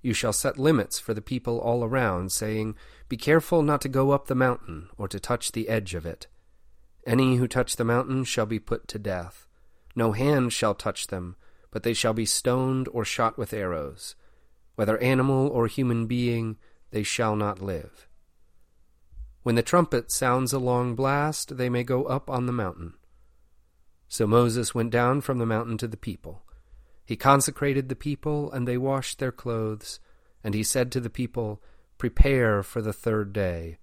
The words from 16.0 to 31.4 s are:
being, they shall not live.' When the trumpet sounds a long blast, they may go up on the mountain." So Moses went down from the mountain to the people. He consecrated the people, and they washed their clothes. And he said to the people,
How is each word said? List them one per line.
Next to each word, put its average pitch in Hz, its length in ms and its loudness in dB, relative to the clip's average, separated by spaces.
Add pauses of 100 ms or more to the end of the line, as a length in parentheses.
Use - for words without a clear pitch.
being, 117 520 -2 (320)
they 107 120 -2
shall 110 320 0
not 104 280 -2
live.' 90 440 -8 (1400)
When 120 120 2
the 117 80 4
trumpet 165 500 2
sounds 127 400 2
a 139 60 0
long 123 360 0
blast, 143 600 0
they 123 140 0
may 123 120 0
go 127 220 0
up 135 240 -4
on 127 180 -2
the 123 60 -2
mountain." 85 420 -6 (1120)
So - 200 0
Moses 117 480 4
went 117 160 0
down 123 320 2
from 131 160 -2
the 117 80 0
mountain 113 320 -2
to 120 100 -4
the 110 80 -8
people. - 480 -10 (600)
He 113 100 -4
consecrated 139 720 4
the 131 80 -4
people, 147 560 -4
and 123 160 -2
they 123 80 0
washed 135 420 -2
their 127 140 -2
clothes. 110 680 -4 (460)
And 104 100 -2
he 107 80 0
said 123 300 0
to 131 80 -2
the 117 80 -6
people, 113 540 -6 (340)